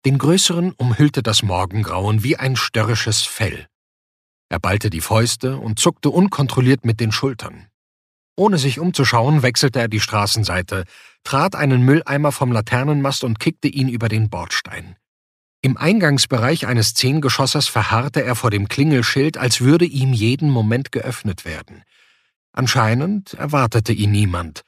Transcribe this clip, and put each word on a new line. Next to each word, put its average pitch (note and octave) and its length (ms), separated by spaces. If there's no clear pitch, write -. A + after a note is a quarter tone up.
Den C#3 140
Größeren E3+ 540
umhüllte B2+ 500
das G#2+ 200
Morgengrauen G2 800
wie C3 140
ein C3 180
störrisches A2+ 680
Fell. - 440
Er E2+ 120
ballte G#2 280
die D#2+ 120
Fäuste A#2 560
und A2 240
zuckte - 300
unkontrolliert C3+ 760
mit A2 160
den A2+ 100
Schultern. - 560
Ohne F#3+ 220
sich C3+ 200
umzuschauen, C#3+ 640
wechselte B2+ 380
er A#2 80
die G#2+ 100
Straßenseite, G2 840
trat D#3 320
einen C3 260
Mülleimer C#3+ 480
vom C3 220
Laternenmast C3+ 720
und A#2 160
kickte - 260
ihn C3 220
über A#2 200
den A2 220
Bordstein. F2 640
Im C3 140
Eingangsbereich D3 920
eines A2+ 260
Zehngeschossers C#3 720
verharrte B2 560
er B2 140
vor A#2 140
dem G#2 180
Klingelschild, C#3 680
als B2 240
würde D#3 260
ihm C3 260
jeden B2+ 380
Moment A#2+ 420
geöffnet A2+ 520
werden. - 380
Anscheinend C3 840
erwartete A#2+ 580
ihn G#2 200
niemand. F2 560